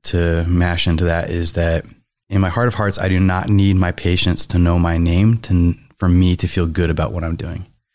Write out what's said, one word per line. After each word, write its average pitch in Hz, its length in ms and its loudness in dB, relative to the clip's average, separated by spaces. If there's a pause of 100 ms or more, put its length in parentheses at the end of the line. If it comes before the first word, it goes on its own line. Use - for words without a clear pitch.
to 85 400 0
mash 87 420 0
into 82 200 0
that 85 240 -2
is 85 240 -4
that 82 300 -2 (460)
in 98 120 2
my 92 80 0
heart 120 180 -2
of 113 60 -4
hearts, 101 240 -2
I 95 100 -2
do 92 100 0
not 92 300 0
need 98 280 4
my 87 140 2
patients 90 580 0
to 90 100 0
know 87 200 2
my 85 200 0
name 92 400 2
to, 87 340 2 (240)
for 90 140 0
me 90 260 4
to 87 100 -4
feel 87 200 -2
good 80 240 -2
about 78 240 -2
what 82 100 -6
I'm 82 120 -6
doing. 85 280 -10 (300)